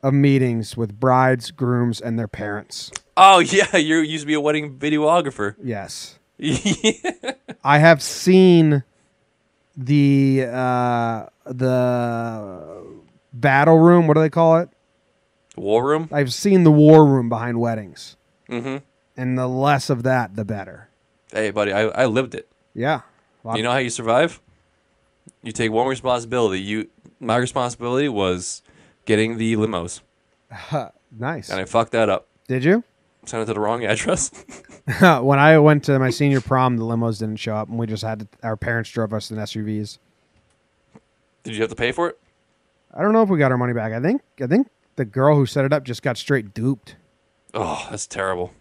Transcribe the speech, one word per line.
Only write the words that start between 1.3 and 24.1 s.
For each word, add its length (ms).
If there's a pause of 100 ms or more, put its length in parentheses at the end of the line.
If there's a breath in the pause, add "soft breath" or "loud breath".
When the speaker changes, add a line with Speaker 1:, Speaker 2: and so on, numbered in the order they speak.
Speaker 1:
grooms, 500
and 180
their 80
parents. 640 (240)
Speaker 2:
Oh, 240
<laughs> 0
yeah, 380
you 220
used 240
to 40
be 60
a 80
wedding 360
videographer. 880
Speaker 1:
Yes. 600
Speaker 2:
<laughs> 140
Yeah. 960 (320)
Speaker 1:
I 140
have 260
seen 800 (920)
the, 760
uh, 760 (200)
the 1400 (500)
battle 460
room. 280
What 80
do 40
they 100
call 280
it? 120 (840)
Speaker 2:
War 300
room? 260
Speaker 1:
I've 220
seen 300
the 80
war 340
room 240
behind 300
weddings. 580 (320)
Speaker 2:
Mm-hmm. 280 (380)
Speaker 1:
And 220
the 100
less 420
of 140
that, 320
the 80
better. 460 (420)
Speaker 2:
Hey, 200
buddy, 200
I, 120
I 220
lived 300
it. 140 (240)
Speaker 1:
Yeah. 280 (420)
Lot 140
Speaker 2:
You 60
know 80
how 60
you 140
survive? 500 (1000)